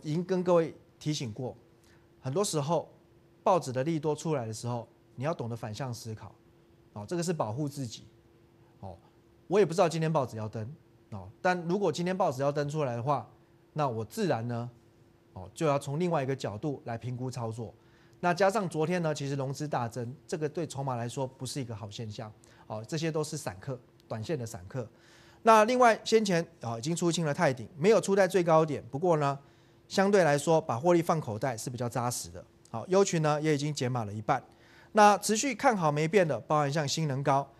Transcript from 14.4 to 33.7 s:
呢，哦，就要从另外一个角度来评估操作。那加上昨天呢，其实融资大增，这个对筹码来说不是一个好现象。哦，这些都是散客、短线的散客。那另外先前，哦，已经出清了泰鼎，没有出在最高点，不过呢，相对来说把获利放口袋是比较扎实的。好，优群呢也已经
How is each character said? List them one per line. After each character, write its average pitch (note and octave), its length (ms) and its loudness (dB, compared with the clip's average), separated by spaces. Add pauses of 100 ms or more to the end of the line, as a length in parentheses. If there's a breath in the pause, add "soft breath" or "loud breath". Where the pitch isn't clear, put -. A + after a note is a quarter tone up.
呢， A#2+ 220 -6 (600)
哦， F#2 200 -16
就 E3 140 -2
要 C#3 120 2
从 C#3 200 -4
另 F3 120 0
外 D#3 120 0
一 C3 40 -2
个 C3+ 80 -2
角 A2 220 -6
度 C#3 280 -4
来 A#2 120 -6
评 B2 200 -8
估 B2+ 140 -6
操 A#2+ 200 -6
作。 A2 240 -10 (460 soft breath)
那 F3 140 2
加 F#3+ 160 4
上 G3+ 180 -2
昨 D#3 160 -2
天 F3+ 160 0
呢， D#3 140 0
其 C#3 140 -6
实 C#3 80 -2
融 C3+ 160 -4
资 D3 160 -8
大 C3 200 -2
增， B2 240 -8 (140)
这 F#3+ 100 -6
个 D3+ 120 -4
对 D3+ 180 -4
筹 C3+ 160 -8
码 C3 140 -4
来 A#2 120 -4
说 C3+ 160 -4
不 B2+ 220 -10
是 C#3+ 140 -6
一 B2+ 40 -6
个 A#2 100 -10
好 G#2 140 -10
现 G#2+ 220 -10
象。 G#2+ 220 -12 (340 loud breath)
哦， A2 200 -10
这 E3 120 -6
些 D#3+ 140 -2
都 D#3 100 -2
是 D3+ 140 -6
散 G#2+ 240 -8
客、 B2+ 200 -8 (280)
短 A2 140 -8
线 D#3 140 -4
的 B2 80 -6
散 G#2+ 220 -12
客。 A#2 220 -8 (560 loud breath)
那 A3 220 8
另 B3 120 2
外 A#3 260 6
先 A3+ 200 4
前， E3+ 200 2 (180)
哦， A#2 140 -6
已 A#2 60 -10
经 D#3+ 140 -2
出 E3+ 160 2
清 E3+ 120 -2
了 D3 80 0
泰 C#3+ 220 2
鼎， A2+ 220 -10
没 E3 140 4
有 A3+ 100 6
出 G3 160 2
在 G3 100 6
最 F#3 160 2
高 D#3+ 240 6
点， C3+ 240 -4
不 C3+ 80 -8
过 E3+ 200 4
呢， C#3+ 200 0 (480 soft breath)
相 G3 240 2
对 G3 140 8
来 D3 120 6
说 D#3+ 240 4
把 B2 160 -4
获 E3 160 4
利 F3 80 8
放 E3 200 0
口 A2 180 -6
袋 B2+ 180 -2
是 C3 140 -8
比 B2 80 -8
较 A#2+ 100 -2
扎 A#2+ 220 -2
实 - 200 -8
的。 F2 140 -16 (260)
好， A2+ 180 -8
优 F#3+ 160 4
群 F3 180 0
呢 D3+ 180 2
也 D#3 140 2
已 - 20 2
经 D3 160 -2